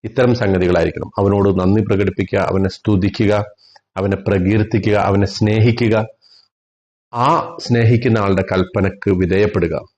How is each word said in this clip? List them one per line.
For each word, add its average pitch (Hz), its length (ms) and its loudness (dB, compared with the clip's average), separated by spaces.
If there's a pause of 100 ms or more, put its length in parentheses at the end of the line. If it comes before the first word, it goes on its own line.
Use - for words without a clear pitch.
ഇത്തരം 123 300 0
സംഗതികളായിരിക്കണം. 90 840 0
അവനോട് 101 420 2
നന്ദി 98 220 2
പ്രകടിപ്പിക്കുക, 101 560 -2
അവനെ 95 300 0
സ്തുതിക്കുക, 104 760 0 (520)
അവനെ 98 200 -2
പ്രകീർത്തിക്കുക, 104 800 0
അവനെ 98 320 2
സ്നേഹിക്കുക, 110 800 0 (1080)
ആ 135 460 -2
സ്നേഹിക്കുന്ന 117 580 2
ആളുടെ 98 340 0
കൽപ്പനക്ക് 95 580 -2
വിധേയപ്പെടുക 92 680 0 (220)